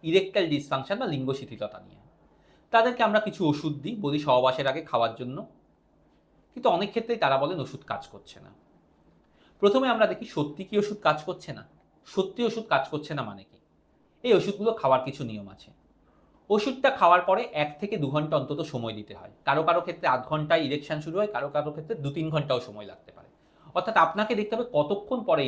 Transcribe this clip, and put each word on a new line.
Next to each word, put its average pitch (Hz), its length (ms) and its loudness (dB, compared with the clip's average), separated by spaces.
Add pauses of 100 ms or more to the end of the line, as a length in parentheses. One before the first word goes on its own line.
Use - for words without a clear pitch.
ইরেকটাইল 190 440 2
ডিসফাংশন 143 480 -2
বা 247 120 -4
লিঙ্গ 131 160 -2 (100)
শিথিলতা 107 460 -12
নিয়ে। 95 160 -20 (720)
তাদেরকে 240 340 4
আমরা 208 200 4
কিছু - 140 -6 (100)
ওষুধ 147 220 -2 (100)
দিই, 220 120 -6 (100)
বলি 143 200 0
সহবাসের 131 460 4
আগে 156 180 -4
খাওয়ার 117 300 2
জন্য, 127 180 -8 (1160)
কিন্তু 247 220 0
অনেক 196 180 0
ক্ষেত্রেই 226 300 -2
তারা 135 200 4
বলেন 170 220 -2
ওষুধ - 160 -12 (100)
কাজ 101 120 -8 (100)
করছে - 320 -20
না। 95 60 -20 (1080)
প্রথমে 262 320 6
আমরা 220 180 4
দেখি - 140 -8 (100)
সত্যি 147 340 -4
কি 214 120 -4
ওষুধ 208 260 -4
কাজ 151 100 4 (100)
করছে 175 300 -8
না। 104 60 -16 (440)
সত্যি 190 420 -2
ওষুধ 220 240 -6
কাজ 139 180 2
করছে 151 260 -6
না 131 120 -6
মানে 95 200 -16
কি? - 100 -20 (640)
এই 247 160 4
ওষুধগুলো 202 320 -2 (100)
খাওয়ার 131 260 4
কিছু 139 240 -8
নিয়ম 104 240 -12
আছে। - 160 -20 (800)
ওষুধটা 247 400 2 (100)
খাওয়ার 180 300 8
পরে 196 120 4 (220)
এক 147 60 -2 (120)
থেকে 208 220 -4
দু 139 100 0
ঘন্টা 151 260 0
অন্তত 147 200 -4 (140)
সময় 113 260 -6
দিতে 104 200 -16
হয়। - 140 -20 (140)
কারো 143 200 4
কারো 170 180 4
ক্ষেত্রে 175 280 -6
আধ - 80 2 (100)
ঘন্টায় 156 360 2
ইরেকশন 147 380 -4
শুরু 160 140 -6
হয়, 208 160 0
কারো 143 200 -4
কারো 147 200 -2
ক্ষেত্রে 160 280 -8
দু 139 120 -4
তিন 156 180 -4
ঘন্টাও 143 340 0
সময় 104 240 -14
লাগতে - 260 -20
পারে। - 120 -20 (480)
অর্থাৎ 190 180 0 (100)
আপনাকে 214 340 0
দেখতে 208 160 -4
হবে 240 120 -2 (100)
কতক্ষণ 208 420 0 (100)
পরে 151 180 4